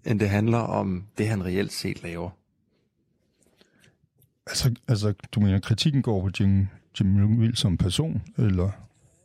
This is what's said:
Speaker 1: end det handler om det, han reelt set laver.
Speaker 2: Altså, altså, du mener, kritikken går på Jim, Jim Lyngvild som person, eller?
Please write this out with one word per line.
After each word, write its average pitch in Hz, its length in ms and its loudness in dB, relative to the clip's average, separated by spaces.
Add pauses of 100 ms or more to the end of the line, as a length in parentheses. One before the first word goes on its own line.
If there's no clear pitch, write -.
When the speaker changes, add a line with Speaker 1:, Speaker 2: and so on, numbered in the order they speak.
Speaker 1:
end 107 140 0
det 104 80 2
handler 110 300 2
om 101 460 -2 (140)
det, 107 100 -2
han 101 160 -2
reelt 92 280 -2
set 95 300 -8
laver. 87 280 -10 (2250)
Speaker 2:
Altså, - 280 0 (140)
altså, 104 260 0 (180)
du - 80 0
mener, 98 200 4
kritikken 139 420 0
går 107 200 0
på 95 80 -2 (100)
Jim, 98 260 4 (340)
Jim 98 180 4
Lyngvild 110 380 4
som 90 200 0
person, 110 460 -2 (160)
eller? 98 320 0 (540)